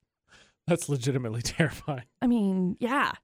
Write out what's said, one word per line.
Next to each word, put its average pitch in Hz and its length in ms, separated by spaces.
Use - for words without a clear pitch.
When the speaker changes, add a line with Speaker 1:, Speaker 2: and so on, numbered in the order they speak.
Speaker 1:
That's 165 220
legitimately 123 540
<laughs> - 0
terrifying. - 600
Speaker 2:
I 254 60
mean, 196 540
yeah. 240 320